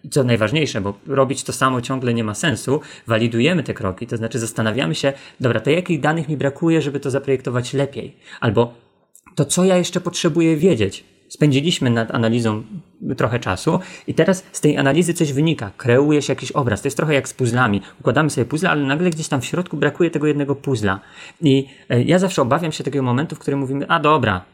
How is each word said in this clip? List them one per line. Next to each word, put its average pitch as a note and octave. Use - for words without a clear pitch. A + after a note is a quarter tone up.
co C3+
najważniejsze, A#2+
bo G2
robić C3+
to B2+
samo C3
ciągle B2
nie A#2
ma G#2
sensu, C3+
walidujemy A#2
te A2
kroki, G2
to A#2+
znaczy A2+
zastanawiamy A2+
się, C3+
dobra, A2+
to -
jakich E3+
danych D3+
mi D3+
brakuje, D3
żeby C#3
to C#3
zaprojektować B2+
lepiej? C3+
Albo A2+
to, D3+
co F3+
ja F#3
jeszcze F3
potrzebuję E3
wiedzieć? C3+
Spędziliśmy C#3+
nad A2+
analizą A2+
trochę A#2+
czasu D#3+
i -
teraz F3+
z -
tej D3
analizy D#3
coś D3+
wynika, C3+
kreuje C#3+
się C#3
jakiś B2+
obraz. A#2+
To -
jest C3+
trochę D#3
jak C3
z -
puzzlami. A#2
Układamy C#3+
sobie B2
puzzle, E3
ale D3+
nagle D3+
gdzieś D#3
tam C#3
w -
środku E3+
brakuje D3+
tego D3+
jednego C#3+
puzzla. G#2
I, C3+
e, B2
ja E3
zawsze F#3
obawiam D#3
się C#3+
takiego C3+
momentu, C3+
w -
którym C#3
mówimy, C#3
a E3
dobra B2